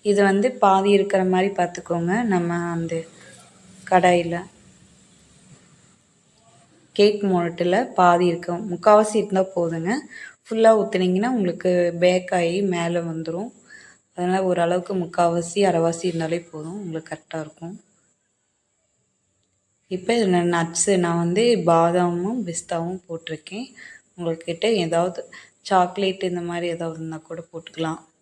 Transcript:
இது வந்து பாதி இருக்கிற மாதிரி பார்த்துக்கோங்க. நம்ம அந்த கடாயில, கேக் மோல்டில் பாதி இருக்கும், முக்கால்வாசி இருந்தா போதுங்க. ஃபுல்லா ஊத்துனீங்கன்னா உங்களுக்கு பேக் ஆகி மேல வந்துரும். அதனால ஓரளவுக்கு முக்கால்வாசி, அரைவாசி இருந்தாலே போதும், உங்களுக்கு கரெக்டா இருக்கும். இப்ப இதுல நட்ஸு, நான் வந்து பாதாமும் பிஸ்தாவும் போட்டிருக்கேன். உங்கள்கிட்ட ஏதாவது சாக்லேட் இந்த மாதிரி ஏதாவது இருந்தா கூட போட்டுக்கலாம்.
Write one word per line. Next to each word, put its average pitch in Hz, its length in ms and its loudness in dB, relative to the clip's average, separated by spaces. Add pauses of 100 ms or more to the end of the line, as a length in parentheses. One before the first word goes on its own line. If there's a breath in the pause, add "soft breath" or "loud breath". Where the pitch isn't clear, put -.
இது 202 220 2
வந்து 202 320 4
பாதி 196 360 4
இருக்கிற 196 340 4
மாதிரி 185 260 2
பார்த்துக்கோங்க. 175 600 -2 (100)
நம்ம 175 360 0 (100)
அந்த 165 260 -6 (920 loud breath)
கடாயில, 175 480 4 (2500)
கேக் 202 300 4
மோல்டில் 175 540 0 (140)
பாதி 180 340 6
இருக்கும், 170 400 -4
முக்கால்வாசி 214 480 4
இருந்தா 190 340 0
போதுங்க. 165 420 -4 (500 loud breath)
ஃபுல்லா 220 340 4
ஊத்துனீங்கன்னா 190 540 0
உங்களுக்கு 185 420 -2 (280)
பேக் 180 340 2
ஆகி 175 340 0
மேல 170 360 -2
வந்துரும். 165 460 -8 (600 loud breath)
அதனால 185 340 -2
ஓரளவுக்கு 175 520 0
முக்கால்வாசி, 170 680 -2
அரைவாசி 170 420 0
இருந்தாலே 165 380 -2
போதும், 165 340 -14
உங்களுக்கு 165 320 -10
கரெக்டா 160 300 -12
இருக்கும். 165 360 -14 (2250)
இப்ப 185 220 -4
இதுல 190 340 2
நட்ஸு, 170 500 0
நான் 170 220 0
வந்து 175 240 0 (200)
பாதாமும் 175 800 2
பிஸ்தாவும் 175 580 -8
போட்டிருக்கேன். 170 680 -12 (440 loud breath)
உங்கள்கிட்ட 165 540 -6 (120)
ஏதாவது 170 420 -2 (420 loud breath)
சாக்லேட் 190 640 0
இந்த 175 180 -4
மாதிரி 170 260 -6
ஏதாவது 165 300 -6
இருந்தா 160 220 -10
கூட 165 220 -14
போட்டுக்கலாம். 165 600 -8 (200)